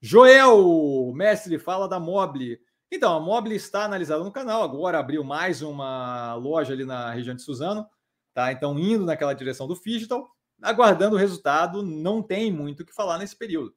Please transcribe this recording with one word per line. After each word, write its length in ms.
Joel, 1160
mestre, 420
fala 300
da 100
Mobile. 600
Então, 240
a 40
Mobile 360
está 280
analisada 380
no 80
canal, 320
agora 380
abriu 240
mais 380
uma 720
loja 400
ali 100
na 260
região 240
de 80
Suzano, 420
tá? 200
Então, 260
indo 260
naquela 280
direção 340
do 80
Phygital, 560
aguardando 540
o 40
resultado, 680
não 360
tem 300
muito 300
o 40
que 80
falar 260
nesse 180
período 400